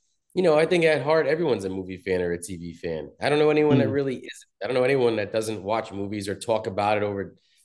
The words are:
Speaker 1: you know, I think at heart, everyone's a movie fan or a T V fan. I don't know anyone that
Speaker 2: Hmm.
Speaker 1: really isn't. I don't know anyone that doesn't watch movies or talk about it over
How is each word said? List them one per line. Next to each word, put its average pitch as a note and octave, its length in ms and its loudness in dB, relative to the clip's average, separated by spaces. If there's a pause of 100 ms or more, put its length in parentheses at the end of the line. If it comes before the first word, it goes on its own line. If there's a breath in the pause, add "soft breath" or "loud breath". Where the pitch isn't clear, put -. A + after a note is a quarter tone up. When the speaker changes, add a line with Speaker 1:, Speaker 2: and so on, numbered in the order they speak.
(340)
Speaker 1:
you F3+ 100 0
know, D3+ 140 6
I D#3+ 80 4
think E3+ 180 2
at D3+ 180 4
heart, D3+ 260 2
everyone's C#3+ 360 0
a F#2 60 -4
movie F#2 280 -8
fan F2+ 240 -2
or F2 120 -2
a E2+ 80 -6
T F#2 160 -10
V E2+ 160 -12
fan. D#2+ 360 -8 (120)
I A#2+ 80 0
don't D3 100 2
know D3+ 100 4
anyone D3+ 280 4
that A#2 100 4
Speaker 2:
Hmm. C3 60 -2
Speaker 1:
really C#3 220 -2
isn't. - 360 -18 (120)
I G2+ 40 -6
don't B2 60 -4
know B2+ 100 2
anyone B2+ 340 2
that G2+ 140 -4
doesn't A2 320 -4
watch A2 280 -2
movies G2+ 360 -6
or G2 80 -4
talk A2 320 -2
about G#2 300 0
it G#2 60 0
over G2 320 -4 (280)